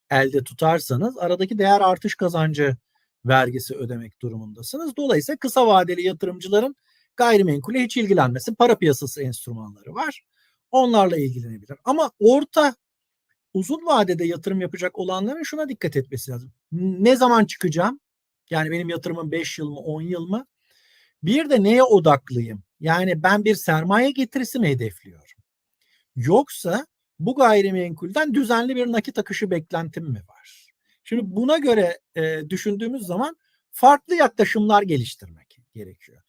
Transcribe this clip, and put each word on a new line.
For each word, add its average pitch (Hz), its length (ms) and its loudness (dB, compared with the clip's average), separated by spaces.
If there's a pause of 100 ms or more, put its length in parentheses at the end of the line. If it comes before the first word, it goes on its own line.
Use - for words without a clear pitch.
(120)
elde 135 320 2
tutarsanız 160 760 -2
aradaki 180 400 -2
değer 202 240 4
artış 185 340 0
kazancı 156 600 0 (480)
vergisi 127 500 0
ödemek 117 460 -12
durumundasınız. 117 760 -10
Dolayısıyla 277 400 0
kısa 254 300 2
vadeli 180 340 4
yatırımcıların 185 720 -2 (400)
gayrimenkule 214 680 2
hiç 233 140 -4
ilgilenmesin. 180 580 0
Para 240 200 4
piyasası 143 480 -2
enstrümanları 113 680 -12
var. 285 320 -8 (460)
Onlarla 226 460 4
ilgilenebilir. 120 680 -8
Ama 277 340 0
orta, 277 560 4 (800)
uzun 240 320 -4
vadede 190 400 2
yatırım 175 360 -4
yapacak 175 380 -6
olanların 196 440 -4
şuna 302 260 -8
dikkat 180 260 -6
etmesi 131 360 -6
lazım. 123 200 -12 (200)
Ne 190 440 2
zaman 240 300 4
çıkacağım? 185 540 -2 (500)
Yani 156 220 -2
benim 170 180 -4
yatırımım 165 420 -8
beş 160 280 -8
yıl 151 100 -8
mı, 143 100 -12
on 156 220 -8
yıl 170 260 -8
mı? 226 180 -6 (800)
Bir 285 260 0
de 240 140 4
neye 233 200 6
odaklıyım? 135 800 2 (160)
Yani 165 440 -2
ben 202 220 4
bir 214 100 4
sermaye 190 560 0
getirisi 254 480 -4
mi 202 80 2
hedefliyorum? 110 560 -6 (920)
Yoksa 190 720 0 (340)
bu 214 160 -2
gayrimenkulden 196 960 2
düzenli 240 420 0
bir 247 160 -2
nakit 233 280 -4
akışı 202 320 -4
beklentim 165 520 -6
mi 123 260 -8
var? - 380 -20 (360)
Şimdi 233 220 -4
buna 240 320 0
göre, 220 420 2 (160)
e, 160 340 -4
düşündüğümüz 208 560 -6
zaman 226 320 -6 (340)
farklı 285 440 4
yaklaşımlar 214 680 2
geliştirmek 123 800 -6 (120)
gerekiyor. - 560 -20